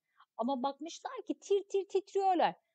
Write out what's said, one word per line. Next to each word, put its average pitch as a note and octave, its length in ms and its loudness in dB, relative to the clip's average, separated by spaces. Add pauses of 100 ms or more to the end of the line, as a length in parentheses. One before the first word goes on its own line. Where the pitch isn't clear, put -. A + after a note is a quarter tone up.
(380)
Ama B3 260 -2
bakmışlar E4 640 -8
ki D4 120 -4
tir G4 240 0
tir G4 240 -2
titriyorlar. F#4 680 2 (200)